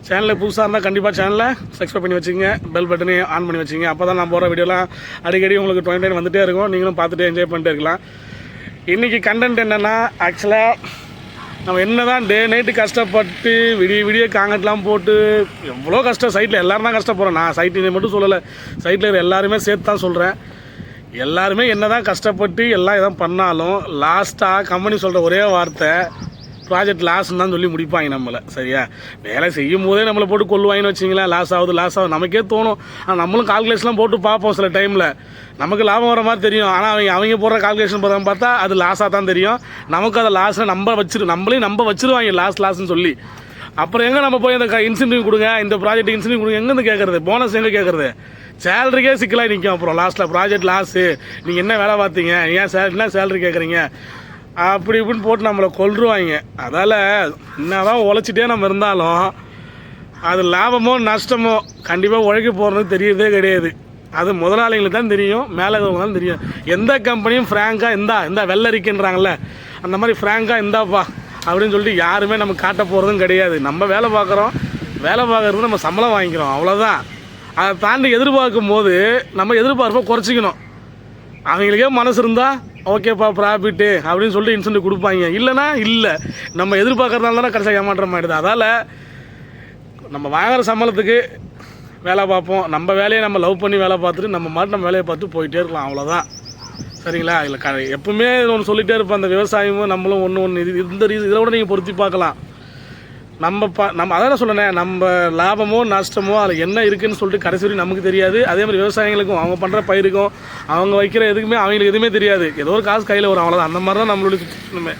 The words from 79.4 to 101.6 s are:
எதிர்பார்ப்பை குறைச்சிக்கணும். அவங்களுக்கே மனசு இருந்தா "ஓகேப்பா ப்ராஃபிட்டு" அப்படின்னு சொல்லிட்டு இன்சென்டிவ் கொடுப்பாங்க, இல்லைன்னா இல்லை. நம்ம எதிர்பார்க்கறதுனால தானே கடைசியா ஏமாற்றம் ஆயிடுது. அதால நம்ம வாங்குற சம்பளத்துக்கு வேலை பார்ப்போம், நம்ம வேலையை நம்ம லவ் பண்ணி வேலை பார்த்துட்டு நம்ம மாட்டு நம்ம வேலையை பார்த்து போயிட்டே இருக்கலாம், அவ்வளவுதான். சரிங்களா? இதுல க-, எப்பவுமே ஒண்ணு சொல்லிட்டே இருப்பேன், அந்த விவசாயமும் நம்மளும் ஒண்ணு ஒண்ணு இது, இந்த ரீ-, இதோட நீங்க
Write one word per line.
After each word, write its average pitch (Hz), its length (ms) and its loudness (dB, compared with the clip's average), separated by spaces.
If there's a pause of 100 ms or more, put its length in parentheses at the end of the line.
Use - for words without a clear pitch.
எதிர்பார்ப்பை 254 440 2
குறைச்சிக்கணும். 226 500 0 (960)
அவங்களுக்கே 202 380 2 (100)
மனசு 240 240 2
இருந்தா 233 240 2 (460)
"ஓகேப்பா 214 440 0
ப்ராஃபிட்டு" 208 520 2 (200)
அப்படின்னு 190 260 0
சொல்லிட்டு 214 240 2
இன்சென்டிவ் 202 280 0
கொடுப்பாங்க, 190 420 0 (100)
இல்லைன்னா 262 280 2 (180)
இல்லை. 220 280 2 (480)
நம்ம 196 220 0
எதிர்பார்க்கறதுனால 233 580 2
தானே 247 140 0
கடைசியா 208 260 2
ஏமாற்றம் 196 360 -2
ஆயிடுது. 165 220 -2
அதால 214 260 2 (1500)
நம்ம 143 120 -8 (100)
வாங்குற 240 340 2
சம்பளத்துக்கு 220 480 2 (880)
வேலை 190 260 2
பார்ப்போம், 185 320 0 (100)
நம்ம 175 260 0
வேலையை 214 260 2
நம்ம 196 180 0
லவ் 185 180 0
பண்ணி 202 220 0
வேலை 185 200 2
பார்த்துட்டு 180 320 -2
நம்ம 165 200 -6
மாட்டு 202 200 -2
நம்ம 180 120 -2
வேலையை 185 220 0
பார்த்து 165 260 -6
போயிட்டே 160 240 -2
இருக்கலாம், 160 280 -4
அவ்வளவுதான். 143 380 -4 (800)
சரிங்களா? 170 400 -2
இதுல 139 180 -6
க-, 135 340 -2
எப்பவுமே 208 320 0 (240)
ஒண்ணு 214 160 -2
சொல்லிட்டே 214 300 2
இருப்பேன், 202 220 0
அந்த 190 120 0
விவசாயமும் 202 600 0
நம்மளும் 185 340 0
ஒண்ணு 190 180 0
ஒண்ணு 180 200 0
இது, 185 80 -2 (200)
இந்த 202 180 0
ரீ-, 214 200 -2
இதோட 220 240 4
நீங்க 220 160 0